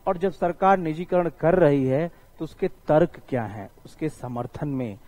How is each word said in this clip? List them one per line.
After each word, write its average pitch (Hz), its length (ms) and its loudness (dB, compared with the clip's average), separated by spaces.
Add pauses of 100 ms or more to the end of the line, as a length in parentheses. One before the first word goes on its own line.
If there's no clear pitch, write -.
और 190 100 -2
जब 180 140 -2
सरकार 190 460 2
निजीकरण 170 520 -2 (100)
कर 165 160 4
रही 143 300 4
है 139 240 0 (300)
तो 170 60 -8
उसके - 220 -6 (200)
तर्क 160 320 2 (100)
क्या 123 140 -4
हैं, 101 260 -12 (160)
उसके - 240 -8
समर्थन 123 600 -10
में 123 280 -6 (100)